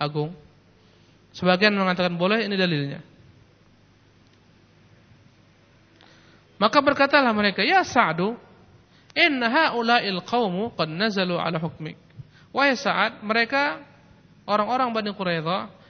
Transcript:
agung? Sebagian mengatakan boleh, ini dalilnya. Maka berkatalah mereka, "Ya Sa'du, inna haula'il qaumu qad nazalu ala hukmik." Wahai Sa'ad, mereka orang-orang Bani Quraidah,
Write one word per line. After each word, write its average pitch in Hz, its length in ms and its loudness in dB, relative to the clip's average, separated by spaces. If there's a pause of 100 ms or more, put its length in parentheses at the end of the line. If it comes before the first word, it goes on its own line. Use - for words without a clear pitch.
agung? 151 320 -4 (960)
Sebagian 185 480 2
mengatakan 180 400 0
boleh, 202 320 0
ini 196 80 -2
dalilnya. 151 480 -2 (3500)
Maka 226 240 4
berkatalah 277 500 4
mereka, 208 300 0
"Ya 349 240 2
Sa'du, 190 480 0 (800)
inna 285 340 2
haula'il 226 760 0
qaumu 220 480 -2
qad 160 160 -4
nazalu 185 480 -2
ala 165 240 -4
hukmik." 160 340 -8 (540)
Wahai 269 240 2
Sa'ad, 202 480 -2
mereka 269 640 -2 (640)
orang-orang 226 420 0
Bani 208 220 -4
Quraidah, 180 560 -4 (200)